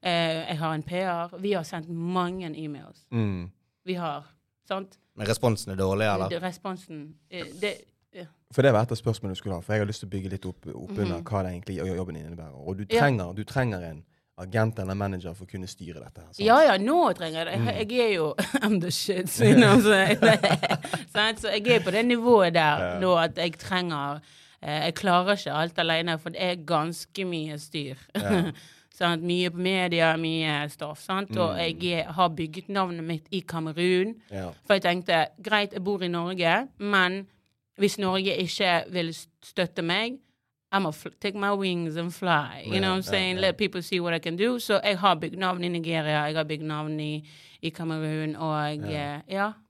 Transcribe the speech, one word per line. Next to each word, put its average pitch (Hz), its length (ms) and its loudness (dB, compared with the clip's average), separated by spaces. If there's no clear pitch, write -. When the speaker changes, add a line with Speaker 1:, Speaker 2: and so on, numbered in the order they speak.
Speaker 1:
Eh, 165 460 0
jeg 170 100 -2
har 160 160 -2
en 156 80 -4
P 160 100 -10
R. 175 360 -4
Vi 202 140 -2
har 180 100 0
sendt 160 260 -8
mange 180 580 -2
e-mails. 147 560 -12
Speaker 2:
Mm. 98 380 -2
Speaker 1:
Vi 180 100 -4
har, 151 300 -6
sant? 196 300 -8
Speaker 3:
Men 107 100 -4
responsen 110 460 0
er 95 40 -6
dårlig, 95 280 2
eller? 95 140 0
Speaker 1:
Det, 170 140 -4
responsen, 180 720 -10
eh, 175 140 -10
det, 202 140 -4
ja. 180 100 -16
Speaker 2:
For 131 100 2
det 135 100 6
var 107 100 4
et 120 100 -2
av 113 60 -4
spørsmålene 110 320 -4
du 92 100 -6
skulle 98 140 -6
ha, 85 60 -6
for 104 120 -6
jeg 107 80 2
har 101 60 0
lyst 104 140 -8
til 98 80 -12
å 90 40 -12
bygge 95 180 -6
litt 95 160 -8
opp, 90 200 -12
opp - 240 -12
under 98 280 -2
Speaker 1:
Mhm. 85 60 -10
Speaker 2:
hva 98 180 -2
det 92 100 -4
egentlig 87 260 -10
jo-, 87 180 -4
jobben 90 200 -6
innebærer. 78 520 -14
Og 95 100 -4
du 104 120 -6
Speaker 1:
Ja. 226 100 4
Speaker 2:
trenger, 104 340 2
du 107 100 -8
trenger 113 460 -2
en 78 140 -14
agent 110 400 0
eller 95 160 -4
manager 95 400 -4
for 98 120 -16
å - 40 -20
kunne 92 160 -10
styre 87 280 -14
dette - 160 -20
her, - 120 -20
sant? - 80 -12
Speaker 1:
Ja, 220 200 8
ja, 196 160 8
nå 240 400 2
trenger 160 280 -4
jeg - 20 -6
det. 165 80 -6
Jeg, 202 60 0
Speaker 2:
Mm. 202 40 -10
Speaker 1:
jeg 247 100 0
er 202 40 4
jo 156 240 0
<laughs> 262 240 -2
I'm 214 180 4
the 175 100 -2
shit, - 500 0
you 214 140 10
know, 233 260 10
så 196 260 6
jeg, 208 120 4
<laughs> - 920 2
sant? 214 280 2
Så - 100 -4
jeg 208 180 0
er 233 120 8
på 180 100 -2
det 214 160 2
nivået 233 480 6
der 156 240 4
Speaker 2:
Ja. 185 60 -2
Speaker 1:
nå 185 220 6
at 165 140 0
jeg 165 220 0
trenger, 151 640 -4
eh, 147 220 -4
jeg 170 100 0
klarer 180 420 2
ikke 165 160 -6
alt 165 260 -2
alene, 165 400 0
for 165 120 -10
det 170 120 -6
er 180 140 0
ganske 165 680 -2
mye 156 340 -6
styr. 143 380 -10
Speaker 2:
Ja. 196 420 0
Speaker 1:
<laughs> - 40 -20
Sant? 170 260 0
Mye 175 280 0
på 175 80 -10
media, 180 580 2
mye 160 540 -2
stoff, 151 320 -12
sant? 196 340 -4
Og 175 180 2
Speaker 2:
Mm. - 40 -6
Speaker 1:
jeg 165 260 -4
er, 165 140 -4
har 175 180 2
bygget 160 380 -8
navnet 185 360 -4
mitt 160 260 -6
i 190 160 -2
Kamerun. 175 680 0
Speaker 2:
Ja. 190 200 -8
Speaker 1:
For 208 100 4
jeg 196 80 0
tenkte, 175 440 2
greit, 208 300 0
jeg 196 120 -8
bor 202 180 -2
i 180 60 -4
Norge, 175 600 0
men 196 480 2
hvis 202 200 2
Norge 190 400 0
ikke 180 520 0
vil 175 220 -4
s-, - 140 -14
støtte 180 400 -4
meg, 214 320 -2
I'ma 196 200 0
fl-, - 280 -14
take 202 160 -4
my 202 160 0
wings 175 440 -2
and 170 160 -4
fly. 160 520 -2
You - 100 -6
Speaker 2:
Ja, 190 60 2
Speaker 1:
know 190 140 2
what 190 100 -2
I'm - 20 -10
Speaker 2:
ja, - 40 -6
Speaker 1:
saying? 185 260 0
Speaker 2:
ja. 185 60 -4
Speaker 1:
Let 185 160 2
people 185 240 -2
see 180 180 -2
what 170 140 -2
I 165 40 -2
can 165 180 -6
do. 240 220 0
Så 208 240 2
jeg 202 160 2
har 185 180 6
bygd 156 220 -8
navn 185 260 -2
i 175 40 -2
Nigeria, 160 580 0
jeg 156 100 -4
har 160 80 0
bygd 151 200 -6
navn 151 360 -4
i, 151 220 -6
i 165 80 -4
Kamerun, 156 640 -4
og 151 400 -2
Speaker 2:
Ja. 147 260 -6
Speaker 1:
eh, 151 120 -10
ja. 196 240 -4